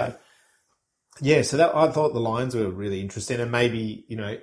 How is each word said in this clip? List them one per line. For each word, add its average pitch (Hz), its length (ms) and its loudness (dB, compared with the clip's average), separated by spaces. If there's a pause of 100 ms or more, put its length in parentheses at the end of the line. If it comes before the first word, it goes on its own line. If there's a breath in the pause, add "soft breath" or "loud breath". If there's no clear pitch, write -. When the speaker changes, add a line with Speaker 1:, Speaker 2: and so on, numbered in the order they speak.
Speaker 1:
guy. 117 60 -14 (1080 soft breath)
Speaker 2:
Yeah, 143 200 4
so 135 160 0
that, 165 180 4
I 156 160 4
thought 151 220 2
the 123 60 -2
lines 120 360 -2
were 110 140 0
really 98 320 -6
interesting, 101 400 -6
and 120 100 -4
maybe, 113 560 0
you 117 80 -10
know, 107 280 -8